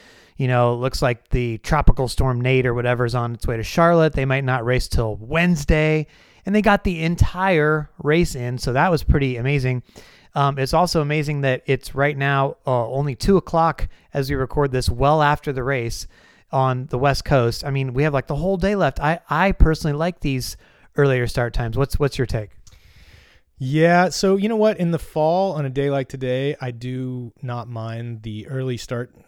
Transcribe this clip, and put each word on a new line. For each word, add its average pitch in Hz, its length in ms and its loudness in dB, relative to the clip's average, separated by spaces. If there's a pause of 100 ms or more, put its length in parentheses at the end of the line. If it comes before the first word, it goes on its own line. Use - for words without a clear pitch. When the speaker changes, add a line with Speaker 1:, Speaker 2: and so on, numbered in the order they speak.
(360)
Speaker 1:
you 135 100 -2
know, 123 300 2
looks 127 260 -4
like 123 280 -2
the 120 280 -2
tropical 139 480 4
storm 127 340 0
Nate 127 240 2
or 120 100 0
whatever 120 300 0
is 120 120 -2
on 120 180 -4
its - 100 -10
way 120 120 -2
to 110 80 -6
Charlotte. 170 480 4
They 135 120 0
might 135 200 0
not 127 200 0
race 123 220 2
till 110 300 -2
Wednesday." 156 920 2 (400)
And 196 80 0
they 214 80 4
got 202 200 4
the 170 220 -2
entire 165 920 2
race 160 360 0
in, 123 220 -6
so 123 160 -2
that 151 180 2
was 160 120 0
pretty 135 340 2
amazing. 127 460 -2 (520)
Um, 139 240 0
it's 135 140 -2
also 165 300 2
amazing 147 400 -2
that 127 240 0
it's 131 280 -2
right 143 220 0
now, 139 400 0 (100)
uh, 123 220 0
only 135 260 -4
two 196 220 2
o'clock 165 500 0 (280)
as 139 160 -2
we 143 60 -2
record 135 360 -2
this, 127 160 -2
well 139 320 2
after 147 320 0
the 127 100 -6
race 120 440 -4 (440)
on 131 360 0
the - 100 -4
West 139 300 0
Coast. 120 400 2
I 143 40 -4
mean, 135 220 -2
we 135 120 0
have, 151 100 0
like, 131 140 -2
the 147 80 -4
whole 185 200 -2
day 196 200 0
left. 156 220 0
I, 160 300 -2
I 180 240 2
personally 156 460 4
like 175 220 -4
these 131 360 -4 (400)
earlier 131 300 2
start 120 260 -2
times. 117 240 -2
What's, 135 220 0
what's 143 180 -2
your 127 100 -2
take? 107 220 -4 (1120)
Speaker 2:
Yeah, 165 480 4
so 190 280 2
you 202 120 0
know 226 80 -2
what? 214 220 2
In 170 140 0
the 160 80 -2
fall, 175 520 0
on 147 140 -4
a 131 40 -6
day 139 200 -2
like 139 180 -2
today, 131 520 -4
I 127 100 -6
do 127 640 -8 (100)
not 120 260 -8
mind 113 540 -10
the 107 240 -10
early 131 300 -6
start, 123 360 -8 (160)